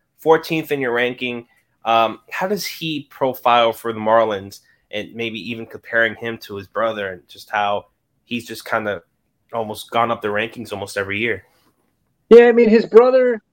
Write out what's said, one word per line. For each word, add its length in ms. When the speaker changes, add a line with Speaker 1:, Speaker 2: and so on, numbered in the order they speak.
Speaker 1:
fourteenth 540
in 80
your 140
ranking. 520
Um, 380
how 160
does 180
he 460
profile 640
for 180
the 80
Marlins, 600
and 240
maybe 260
even 140
comparing 500
him 220
to 180
his 120
brother 420
and 180
just 220
how 380
he's 240
just 180
kinda 380
almost 380
gone 200
up 100
the 60
rankings 440
almost 260
every 220
year? 240
Speaker 2:
Yeah, 160
I 80
mean, 160
his 160
brother, 680